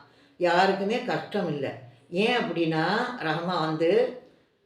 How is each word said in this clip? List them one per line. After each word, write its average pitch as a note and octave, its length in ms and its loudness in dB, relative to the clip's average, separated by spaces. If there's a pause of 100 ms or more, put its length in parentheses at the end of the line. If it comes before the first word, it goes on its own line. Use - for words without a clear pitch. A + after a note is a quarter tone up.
(360)
யாருக்குமே F#3+ 680 2
கஷ்டம் F3 440 -4
இல்லை. C#3 220 -4 (400)
ஏன் A3 260 2
அப்படின்னா, E3 480 0 (380)
ரஹ்மான் E3 380 -2
வந்து, E3 600 2 (460)